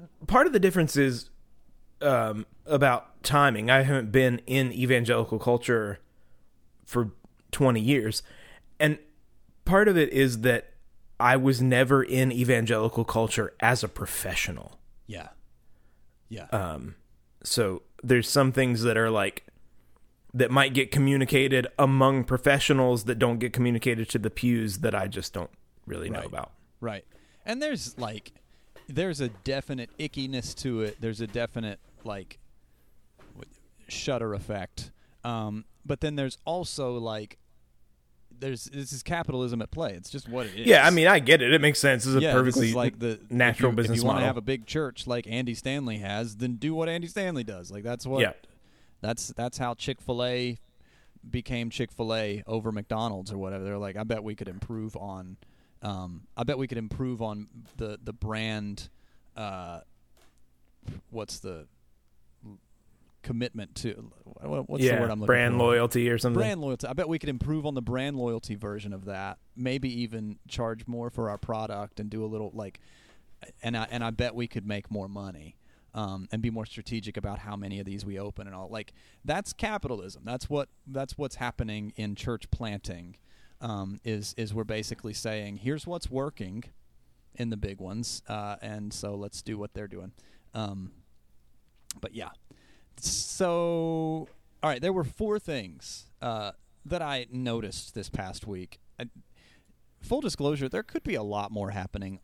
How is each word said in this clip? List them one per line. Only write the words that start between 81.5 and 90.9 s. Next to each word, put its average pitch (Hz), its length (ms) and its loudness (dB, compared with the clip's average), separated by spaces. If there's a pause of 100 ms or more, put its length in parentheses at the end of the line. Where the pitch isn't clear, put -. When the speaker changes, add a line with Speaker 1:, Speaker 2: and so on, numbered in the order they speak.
Speaker 2:
in 104 180 -4
church - 340 -8
planting, 95 680 -8 (420)
um, 101 460 -6
is, 104 320 -6
is 107 160 -4
we're 110 100 -2
basically 107 500 -6
saying, 104 440 -6
"Here's 131 280 -4
what's 175 240 -8
working 120 540 -6 (720)
in 120 140 -4
the 110 80 -6
big 101 220 -6
ones, 104 500 -8
uh, 104 320 -8
and 107 320 -10
so 101 220 -8
let's 101 260 -10
do 113 160 -8
what 104 160 -10
they're 104 140 -10
doing." 98 260 -14 (400)
Um, 98 380 -8 (1080)